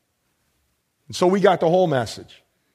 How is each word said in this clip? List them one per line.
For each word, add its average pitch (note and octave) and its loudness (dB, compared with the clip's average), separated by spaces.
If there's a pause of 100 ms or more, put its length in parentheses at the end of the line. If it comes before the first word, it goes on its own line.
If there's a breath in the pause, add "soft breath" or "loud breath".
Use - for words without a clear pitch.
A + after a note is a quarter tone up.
(1080)
And - -16
so F3+ -2
we F#3+ 2
got F3+ 4
the F3 0
whole F#3 2
message." A#2+ -6 (320)